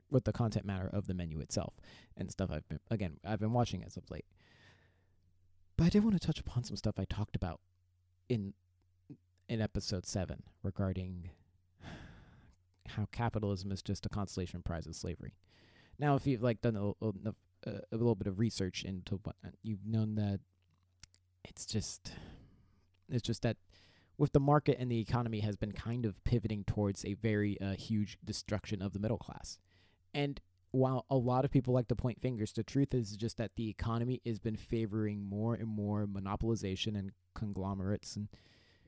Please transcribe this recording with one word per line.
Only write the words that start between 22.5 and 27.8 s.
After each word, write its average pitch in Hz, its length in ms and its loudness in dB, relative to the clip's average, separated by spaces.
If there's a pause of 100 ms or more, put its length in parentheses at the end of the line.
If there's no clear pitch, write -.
it's 120 140 -2
just - 200 -4
that 113 140 2 (600)
with 147 140 4
the 143 80 8
market 143 380 6
and 127 120 0
the 117 100 2
economy 113 400 0
has 104 160 0
been 104 160 -4
kind 117 340 -2
of 98 180 -2
pivoting 107 400 2
towards 101 400 2
a 101 100 -2
very, 104 460 2
uh, 98 140 -2
huge 104 500 0